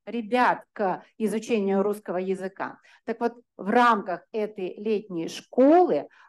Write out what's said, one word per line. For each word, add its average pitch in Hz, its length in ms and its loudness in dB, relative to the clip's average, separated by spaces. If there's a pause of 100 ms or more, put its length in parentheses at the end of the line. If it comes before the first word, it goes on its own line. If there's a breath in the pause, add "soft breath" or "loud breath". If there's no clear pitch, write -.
ребят 220 680 0
к 185 280 -4 (160 loud breath)
изучению 208 640 0
русского 208 360 -4
языка. 185 600 -6 (280 soft breath)
Так 233 160 -6
вот, 233 140 -2 (200)
в 196 140 -10
рамках 220 640 2
этой 208 420 -6
летней 196 540 -6
школы, 277 800 4 (200 soft breath)